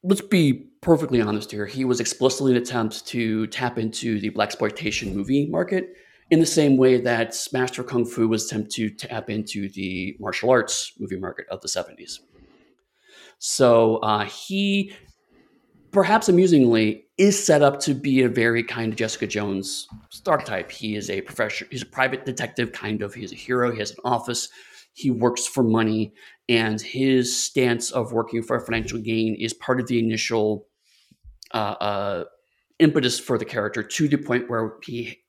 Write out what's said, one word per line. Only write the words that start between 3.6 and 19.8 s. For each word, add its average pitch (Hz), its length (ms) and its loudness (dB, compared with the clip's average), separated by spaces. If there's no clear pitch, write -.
into 110 420 -4
the 104 100 -4
blaxploitation 107 840 -4
movie 131 340 0
market 185 460 -4
in 160 80 6
the 165 60 6
same 147 320 4
way 127 240 6
that 117 340 -2
Master 127 300 -2
of 127 60 -8
Kung 120 180 0
Fu 120 240 0
was 110 160 0
attempt 107 280 -6
to 110 160 -2
tap 110 400 -10
into 104 400 -6
the 95 500 -6
martial 98 300 -4
arts - 480 0
movie 92 220 -8
market - 300 -10
of 92 120 -10
the - 60 -10
seventies. - 540 -8
So, 117 580 4
uh, 107 280 0
he, 196 680 -2
perhaps 202 380 4
amusingly, 131 720 6
is 196 240 4
set 151 200 6
up 143 200 4
to 143 120 0
be 131 300 2
a 123 40 6
very 117 360 2
kind 113 280 -4
of 110 60 -6
Jessica 110 300 -4
Jones 98 600 -6